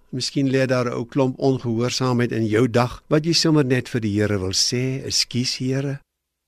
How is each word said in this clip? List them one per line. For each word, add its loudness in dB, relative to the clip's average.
Miskien -2
lê 2
daar 0
'n -4
ou -4
klomp 0
ongehoorsaamheid 0
in 0
jou 4
dag 0
wat 2
jy 0
sommer 4
net 0
vir -2
die 0
Here 2
wil -4
sê, -2
"Ekskuus, -2
Here." -4